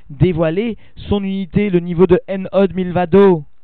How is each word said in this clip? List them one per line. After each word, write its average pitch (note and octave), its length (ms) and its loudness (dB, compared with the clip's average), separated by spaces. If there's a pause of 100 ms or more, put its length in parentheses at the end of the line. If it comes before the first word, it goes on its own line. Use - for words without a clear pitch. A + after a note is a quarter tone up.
dévoiler E3+ 680 -2 (300)
son G3+ 160 -2
unité, G3 460 -2
le F3 100 2
niveau F3 280 0
de F3+ 120 4 (100)
En F#3+ 220 -6
Od F#3 220 2
Milvado, F3+ 720 2 (180)